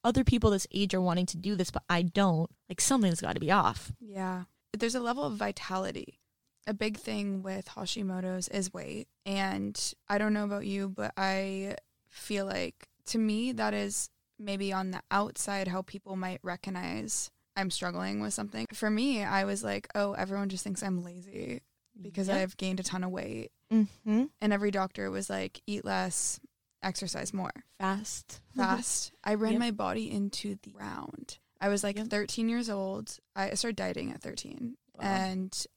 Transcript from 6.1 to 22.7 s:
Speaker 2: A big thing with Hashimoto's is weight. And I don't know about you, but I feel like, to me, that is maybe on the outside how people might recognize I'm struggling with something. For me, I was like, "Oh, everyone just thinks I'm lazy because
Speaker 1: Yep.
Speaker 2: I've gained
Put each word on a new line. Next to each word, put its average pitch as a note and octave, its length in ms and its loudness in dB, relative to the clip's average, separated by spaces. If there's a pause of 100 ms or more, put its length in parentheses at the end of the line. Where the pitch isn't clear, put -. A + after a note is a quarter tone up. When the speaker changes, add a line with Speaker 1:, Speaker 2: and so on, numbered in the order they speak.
Speaker 2:
A G#3+ 80 -2
big G#3+ 220 -2
thing G3+ 440 -4
with F#3+ 280 -6
Hashimoto's F#3 800 -4
is G3 220 -2
weight. G#3 360 -8 (180)
And G3 500 -2 (320)
I G3+ 120 2
don't G#3+ 160 4
know G#3 80 2
about G3+ 240 -2
you, G3 200 0
but G3 300 -4
I F#3+ 600 -2 (320)
feel G3 360 -2
like, - 420 -4 (200)
to A#3 100 0
me, A3 360 2
that G#3+ 200 0
is G3+ 380 -2 (260)
maybe G3 340 -2
on F#3+ 200 0
the F3+ 180 -6
outside G3+ 600 0
how F#3 120 -2
people G3 340 -10
might F#3 280 -4
recognize F3+ 880 -4 (240)
I'm F#3+ 160 0
struggling F#3 500 -2
with G#3+ 140 -2
something. A3 360 -6
For G#3+ 200 0
me, A3+ 320 2
I G3 220 2
was G3+ 180 -2
like, G3+ 320 -2
"Oh, G3+ 180 2
everyone G3 360 -2
just F#3 140 -4
thinks G3+ 200 -4
I'm F#3 200 0
lazy F3+ 580 -8 (380)
because F#3 280 -2
Speaker 1:
Yep. G3 100 4
Speaker 2:
I've F#3+ 200 0
gained F#3 220 0